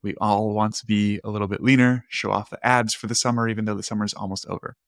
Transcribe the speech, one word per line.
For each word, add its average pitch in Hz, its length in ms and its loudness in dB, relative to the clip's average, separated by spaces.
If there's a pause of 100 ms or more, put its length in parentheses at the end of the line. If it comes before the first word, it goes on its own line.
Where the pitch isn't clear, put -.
We 104 140 -6
all 107 360 2
want 104 260 0
to - 100 -12
be 104 360 2
a 113 60 -8
little 104 180 -2
bit 101 140 -4
leaner, 123 480 4
show - 220 -4
off 101 180 -2
the - 160 -10
abs 120 300 4
for - 100 -12
the 113 80 -4
summer, 120 340 0
even 110 180 -2
though 107 100 0
the 101 80 -8
summer 104 200 -4
is 101 120 -4
almost 98 320 -8
over. - 280 -8 (120)